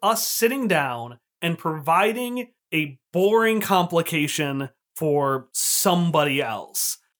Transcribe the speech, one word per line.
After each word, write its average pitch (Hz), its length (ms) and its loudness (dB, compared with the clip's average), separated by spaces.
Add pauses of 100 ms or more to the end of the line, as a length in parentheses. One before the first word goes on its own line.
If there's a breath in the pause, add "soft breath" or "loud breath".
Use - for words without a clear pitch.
us 220 240 0
sitting 240 400 0
down 123 500 -2 (240)
and 170 160 -2
providing 214 920 0 (220)
a 151 280 -4 (120)
boring 220 500 4
complication 160 1080 0 (260)
for 139 560 0
somebody 160 880 2
else. - 600 -4 (200)